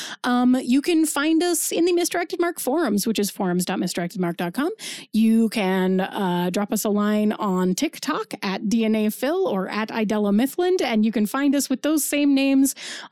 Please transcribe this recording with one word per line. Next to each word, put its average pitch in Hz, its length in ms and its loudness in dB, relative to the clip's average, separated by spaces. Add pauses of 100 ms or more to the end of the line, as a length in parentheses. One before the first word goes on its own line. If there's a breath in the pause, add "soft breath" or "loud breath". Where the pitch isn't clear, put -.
(240 loud breath)
Um, 254 360 4
you 262 220 2
can 320 240 2
find 311 380 2
us 349 260 -2
in 330 140 0
the 359 80 2
Misdirected 349 480 -2
Mark 339 180 -2
forums, 247 480 0
which 220 140 0
is 202 100 0
forums 180 340 0
dot 190 140 -4
misdirected 180 420 -4
mark 170 160 -2
dot 170 180 -4
com. 302 160 -2 (420 loud breath)
You 226 380 4
can, 185 500 2
uh, 180 500 -2
drop 202 220 -2
us 220 120 -2
a 220 60 0
line 214 440 2
on 185 420 0
TikTok 339 680 -4
at - 260 -4
D 226 160 2
N 220 120 2
A 214 140 0
Phil 339 360 -2
or 196 220 -2
at 220 240 -6
Idella 214 400 0
Mifflin. 349 500 2
And 233 220 0
you 226 80 0
can 208 140 0
find 269 280 0
us 277 160 0
with 254 120 -4
those 294 220 0
same 285 300 2
names 269 400 4 (380 loud breath)